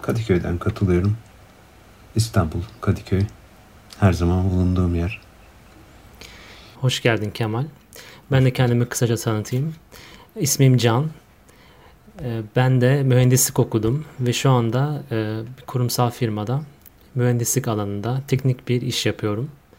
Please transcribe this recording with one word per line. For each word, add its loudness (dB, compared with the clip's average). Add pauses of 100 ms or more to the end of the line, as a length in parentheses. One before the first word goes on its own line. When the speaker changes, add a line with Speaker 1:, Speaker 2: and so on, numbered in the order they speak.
Speaker 1:
Kadıköy'den -2
katılıyorum. 0 (960)
İstanbul, 0 (200)
Kadıköy. 0 (800)
Her 4
zaman 2
bulunduğum 2
yer. -4 (1500)
Speaker 2:
Hoş -2
geldin 0
Kemal. -2 (680)
Ben 4
de 2
kendimi 2
kısaca 0
tanıtayım. -4 (600)
İsmim 4
Can. 2 (1120)
Ee, -6 (140)
ben 4
de 4
mühendislik 4
okudum 0 (140)
ve 0
şu 0
anda, 2
e, -4 (420)
bir -20
kurumsal -2
firmada -4 (540)
mühendislik 0
alanında -4
teknik -2
bir -2
iş -4
yapıyorum. -4 (300)